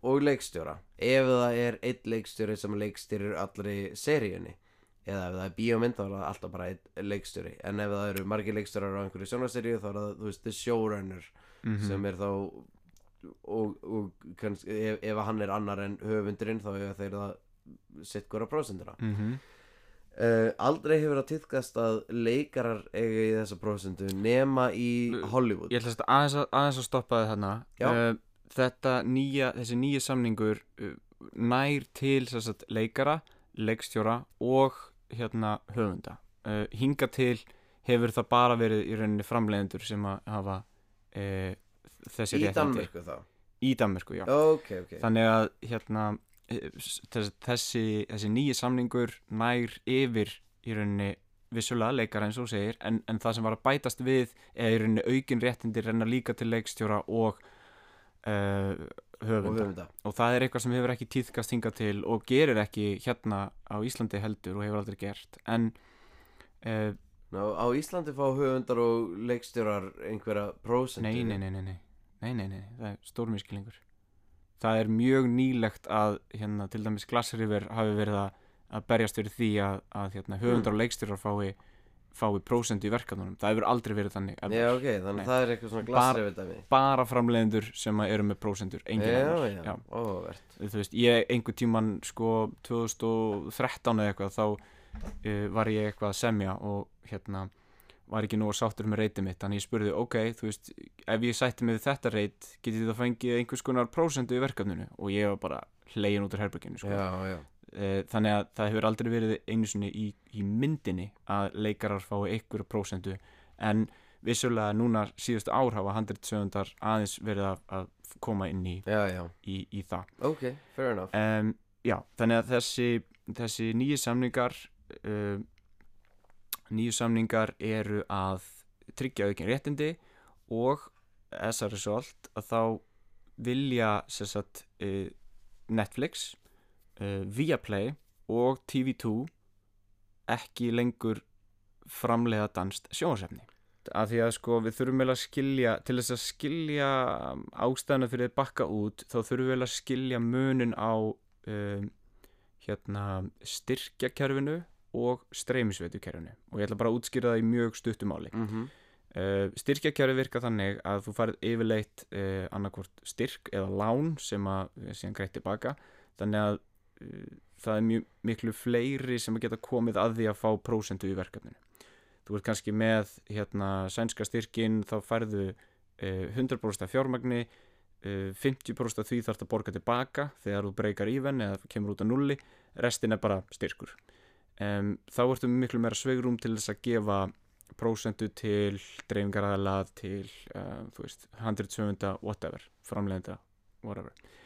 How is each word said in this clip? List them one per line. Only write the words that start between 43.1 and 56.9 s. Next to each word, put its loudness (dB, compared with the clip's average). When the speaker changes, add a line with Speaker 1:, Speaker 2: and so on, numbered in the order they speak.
Speaker 2:
Í 4
Danmörku, 2
já. -4
Speaker 1:
Ok, 6
ok. -12
Speaker 2:
Þannig 4
að, 6
hérna, -4
eh, -6
s-, -10
þess-, -4
þessi, 0
þessi -2
nýji 4
samningur 0
nær 0
yfir 2
í -4
rauninni 0
vissulega 0
leikara 0
eins -2
og -4
þú -10
segir, 0
en, 0
en -2
það 0
sem -2
var 2
að -16
bætast 2
við 4
er 2
í 6
rauninni 4
aukin 2
réttindi 0
renna 2
líka 0
til -4
leikstjóra 0